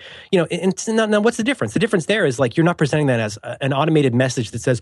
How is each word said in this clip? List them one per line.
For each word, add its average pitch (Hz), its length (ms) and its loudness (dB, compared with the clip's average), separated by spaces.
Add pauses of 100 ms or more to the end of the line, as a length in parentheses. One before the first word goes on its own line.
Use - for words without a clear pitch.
(320)
you 190 60 4
know, 165 120 2
and, 180 240 -2 (140)
and 220 80 0
now, 220 80 2
now 208 160 2
what's 226 160 2
the 226 80 -2
difference? 117 300 -2
The - 40 2
difference 190 280 0
there 208 180 0
is, 127 140 0
like, 127 180 0
you're 165 80 4
not 170 140 2
presenting 151 300 2
that 120 120 2
as 107 220 -6
a, 123 200 -10
an 135 120 0
automated 147 400 2
message 127 380 0
that 120 100 -8
says, 127 200 0